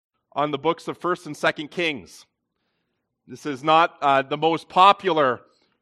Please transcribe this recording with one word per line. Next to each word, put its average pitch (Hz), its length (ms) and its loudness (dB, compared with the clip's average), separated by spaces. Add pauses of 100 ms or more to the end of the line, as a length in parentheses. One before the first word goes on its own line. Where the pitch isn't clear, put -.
(320)
on 147 200 -4
the 143 60 -4
books 160 300 -4
of 151 100 -10
First 175 280 -6
and 151 100 -14
Second 156 340 -4
Kings? 160 560 -8 (1040)
This - 180 -16
is 135 160 -8
not, 160 400 2
uh, 139 200 2
the 135 160 -6
most 160 320 -2
popular 170 720 2 (400)